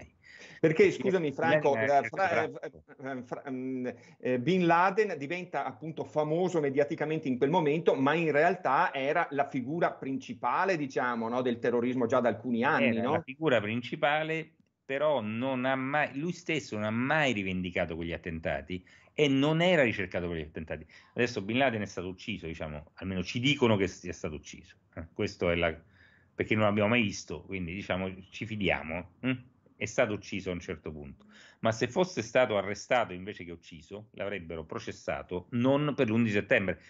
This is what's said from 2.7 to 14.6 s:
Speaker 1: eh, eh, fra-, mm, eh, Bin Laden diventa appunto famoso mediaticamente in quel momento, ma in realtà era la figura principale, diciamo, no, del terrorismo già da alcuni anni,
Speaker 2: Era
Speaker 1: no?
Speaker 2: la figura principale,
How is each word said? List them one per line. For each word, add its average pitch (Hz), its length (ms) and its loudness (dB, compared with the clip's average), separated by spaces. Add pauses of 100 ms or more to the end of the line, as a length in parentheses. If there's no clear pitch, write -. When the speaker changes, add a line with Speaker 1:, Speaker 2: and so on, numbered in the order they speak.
Speaker 1:
eh, 135 80 -6
eh, 127 140 -6
fra-, 160 260 -10
mm, 127 360 -6 (340)
eh, 127 180 0
Bin 175 280 2
Laden 185 520 4
diventa 156 460 -6
appunto 151 400 -8
famoso 160 560 0
mediaticamente 151 640 0
in 127 100 2
quel 139 140 2
momento, 165 460 4
ma 135 180 4
in 165 160 2
realtà 156 640 4
era 151 380 0
la 139 160 0
figura 151 420 0
principale, 135 840 -2
diciamo, 127 520 -2
no, 127 140 0
del 123 160 0
terrorismo 123 480 2
già 127 140 4
da 120 80 2
alcuni 113 340 0
anni, 131 360 4
Speaker 2:
Era 110 40 0
Speaker 1:
no? 127 120 0
Speaker 2:
la 165 80 0
figura 135 380 2
principale, 151 920 -2 (320)